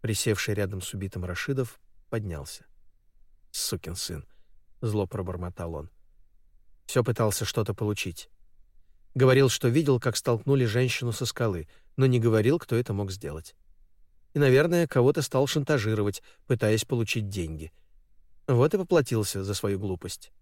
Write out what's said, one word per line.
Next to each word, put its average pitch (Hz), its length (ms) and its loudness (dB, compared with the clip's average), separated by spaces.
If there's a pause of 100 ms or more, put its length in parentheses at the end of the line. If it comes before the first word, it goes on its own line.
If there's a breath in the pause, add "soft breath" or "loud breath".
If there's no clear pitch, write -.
Присевший 107 520 0
рядом 95 280 -4
с - 120 -10
убитым 92 300 -6
Рашидов 120 560 -4 (300)
поднялся. 87 540 -8 (880)
«Сукин - 420 -6
сын», - 300 -8 (560)
зло 104 260 0
пробормотал 87 680 -8
он. 76 160 -10 (960)
«Всё 123 180 0
пытался 110 400 0
что-то 104 300 -2
получить. 104 540 -4 (840)
Говорил, 131 360 6
что - 180 0
видел, 135 320 2
как 120 160 -2
столкнули 127 480 0
женщину 120 480 0
со 120 140 -4
скалы, 98 420 -4 (280 soft breath)
но 135 100 4
не 123 120 4
говорил, 113 400 4
кто - 180 -4
это 120 180 -2
мог 98 180 -4
сделать. 80 420 -12 (760)
И, 151 60 -2
наверное, 151 480 6
кого-то 135 340 4
стал 139 260 0
шантажировать, 110 760 0 (240 soft breath)
пытаясь 110 400 2
получить 113 420 -2
деньги. 80 440 -8 (720)
Вот 131 260 4
и 208 60 0
поплатился 120 680 0
за 98 100 -4
свою 101 240 -2
глупость». - 640 -8